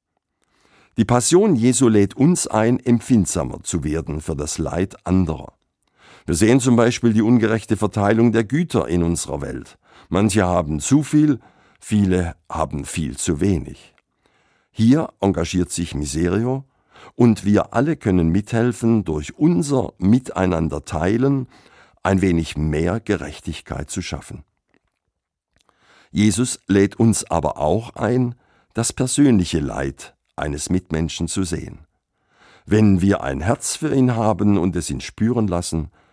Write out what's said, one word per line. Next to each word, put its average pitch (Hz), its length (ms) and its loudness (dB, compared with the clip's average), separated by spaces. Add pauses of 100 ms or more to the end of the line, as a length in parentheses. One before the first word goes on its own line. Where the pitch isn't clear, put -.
(960)
Die 110 80 2
Passion 165 500 4
Jesu 123 340 4
lädt 101 280 4
uns 165 320 2
ein, 113 320 2
empfindsamer 107 840 0
zu 80 220 -6
werden 78 360 -4
für 80 140 -6
das 73 240 -6
Leid 82 480 -4
anderer. 87 460 -2 (720)
Wir 90 80 -2
sehen 110 260 4
zum 123 160 2
Beispiel 117 360 2
die 107 100 2
ungerechte 110 540 0
Verteilung 107 560 2
der 113 120 0
Güter 120 440 -2
in 85 140 0
unserer 80 380 -4
Welt. 67 380 -12 (300)
Manche 98 360 2
haben 82 360 0
zu 147 220 2
viel, 151 380 2 (400)
viele 92 540 0 (160)
haben 73 340 -6
viel 69 320 -6
zu 76 240 -2
wenig. 78 540 -4 (760)
Hier 127 400 2 (100)
engagiert 87 500 0
sich - 240 -6
Miserio 87 680 -2 (500)
und 117 300 4
wir 104 300 0
alle 143 220 0
können 90 340 2
mithelfen, 113 720 0
durch 76 340 -8
unser 147 600 0
Miteinander 90 840 0
teilen 120 640 0 (560)
ein 92 200 2
wenig 85 340 0
mehr 78 440 -2
Gerechtigkeit 76 880 -8
zu 92 120 -8
schaffen. - 420 -12 (1700)
Jesus 107 560 0
lädt 98 300 2
uns 110 340 2
aber 76 280 -2
auch 95 360 -2
ein, 123 400 -2 (400)
das 117 180 -4
persönliche 123 680 2
Leid 69 540 -8 (220)
eines 73 340 -6
Mitmenschen 82 580 -4
zu 98 160 -4
sehen. 73 360 -8 (840)
Wenn 104 360 4
wir 98 220 2
ein 67 180 -4
Herz - 360 -4
für 147 180 -4
ihn 127 200 2
haben 104 440 0
und 85 180 0
es 82 140 -6
ihn 65 100 -6
spüren 110 480 -2
lassen, 85 420 -4 (220)